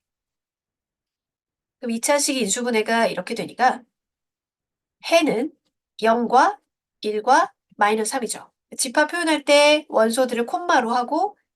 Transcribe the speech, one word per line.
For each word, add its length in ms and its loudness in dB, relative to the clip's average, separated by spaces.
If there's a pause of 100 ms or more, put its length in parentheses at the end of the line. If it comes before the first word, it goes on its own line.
(1800)
그럼 140 -8
이 80 -6
차식 360 0
인수분해가 720 -2
이렇게 300 -6
되니까 440 -2 (1200)
해는 480 0 (500)
영과 560 2 (420)
일과 520 0 (240)
마이너스 340 0
삼이죠. 400 -8 (260)
집합 360 0
표현할 320 -2
때 440 4
원소들을 580 0
콤마로 440 0
하고 460 -2 (200)